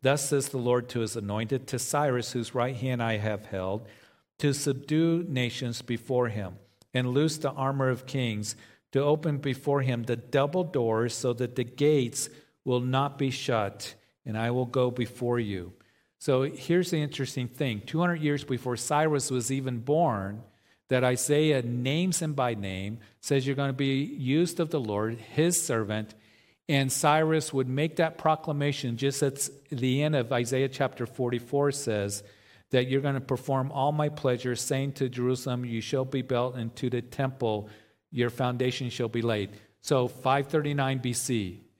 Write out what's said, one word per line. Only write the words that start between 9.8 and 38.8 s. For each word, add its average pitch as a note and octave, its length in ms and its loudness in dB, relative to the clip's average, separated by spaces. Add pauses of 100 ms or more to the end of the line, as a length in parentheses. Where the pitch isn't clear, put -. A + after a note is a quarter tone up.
him B2 220 0
the A#2 120 0
double C#3+ 460 0
doors, A#2 520 2
so B2+ 180 0
that A#2+ 240 -4
the B2 80 0
gates C#3 640 2 (360)
will B2 160 2
not C3 380 0
be C3+ 120 2
shut, A2 640 -2 (320)
and A2 120 -4
I A2+ 120 0
will B2 160 0
go B2+ 240 2
before A#2+ 480 -2
you." F#2+ 340 -6 (460)
So C3 240 2
here's E3+ 480 0
the E3 80 0
interesting C3+ 500 -4
thing. A#2 380 -2
Two D#3 140 -2
hundred F3 200 0
years D3 240 0
before B2 320 -2
Cyrus D3 540 2
was B2+ 220 0
even C3 260 -2
born, A2+ 640 0 (460)
that B2+ 160 4
Isaiah C#3+ 580 4
names C3 580 0
him D3+ 140 -2
by B2 200 0
name, G2 440 -6 (220)
says, C3+ 260 2
"You're C3+ 100 0
gonna C#3 160 0
be C3+ 320 0
used E3+ 560 0
of D#3+ 100 0
the D#3 100 0
Lord, A2 380 -2
his E3 420 2
servant." G#2+ 540 -2 (520)
And C#3 240 2
Cyrus D#3 640 4
would C3 160 0
make D3 280 0
that D#3+ 200 0
proclamation, C#3+ 800 0
just C3+ 260 0
as C#3 280 -2 (200)
the C3 320 2
end D3+ 120 2
of B2 180 2
Isaiah B2+ 360 2
chapter C3 360 -2
forty-four B2 680 0
says, G#2 500 -2 (480)
that B2+ 180 4
you're C3+ 140 2
gonna C#3 180 0
perform C3+ 500 0
all C#3 220 0
my D3+ 160 0
pleasure, B2+ 480 0
saying C#3 360 -2
to C3 180 -2
Jerusalem, B2 560 -2
"You A2+ 160 -4
shall C3 240 0
be C3 160 -2
built, B2 340 0
and A2+ 200 -6
to C3 120 -2
the A#2+ 140 -2
temple, A#2+ 640 -2 (420)
your A#2+ 200 2
foundation B2 580 0